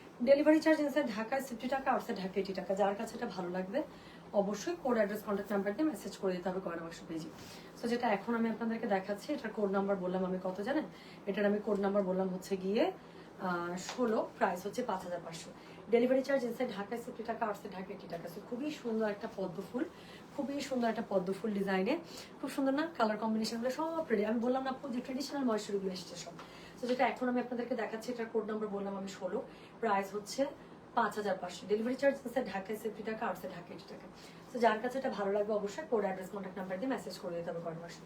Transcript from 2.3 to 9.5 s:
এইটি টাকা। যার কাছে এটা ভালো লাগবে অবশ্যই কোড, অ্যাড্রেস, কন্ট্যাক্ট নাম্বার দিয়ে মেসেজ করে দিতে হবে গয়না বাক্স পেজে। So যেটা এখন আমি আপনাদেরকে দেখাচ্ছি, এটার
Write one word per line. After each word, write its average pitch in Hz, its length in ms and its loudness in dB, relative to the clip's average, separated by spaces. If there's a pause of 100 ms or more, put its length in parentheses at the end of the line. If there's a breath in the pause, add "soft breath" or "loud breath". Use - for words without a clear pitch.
এইটি 190 120 -2
টাকা। 185 220 0
যার 202 200 4
কাছে 226 220 -4
এটা 233 100 -4
ভালো 180 240 -4
লাগবে 185 320 -2 (500 loud breath)
অবশ্যই 208 500 2
কোড, 247 140 4
অ্যাড্রেস, 208 300 2
কন্ট্যাক্ট 202 260 0
নাম্বার 196 240 2
দিয়ে 311 140 4
মেসেজ 202 260 -6
করে 190 200 2
দিতে 180 120 -2
হবে 190 120 0
গয়না 170 220 -4
বাক্স 165 260 -10
পেজে। 160 200 -4 (540 loud breath)
So 240 60 -2
যেটা 240 200 2
এখন 214 260 2
আমি 226 160 4
আপনাদেরকে 226 360 -2
দেখাচ্ছি, 202 460 0
এটার 226 200 -2